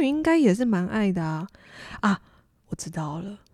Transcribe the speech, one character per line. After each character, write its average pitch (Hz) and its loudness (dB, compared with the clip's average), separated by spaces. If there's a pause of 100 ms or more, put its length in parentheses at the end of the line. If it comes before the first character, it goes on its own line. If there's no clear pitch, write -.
鱼 277 4
应 285 0
该 330 4
也 240 6
是 240 0
蛮 185 0
爱 208 0
的 175 -2
啊。 160 -4 (540)
啊， 202 2 (480)
我 - -10
知 - -12
道 156 -8
了。 196 -12 (140)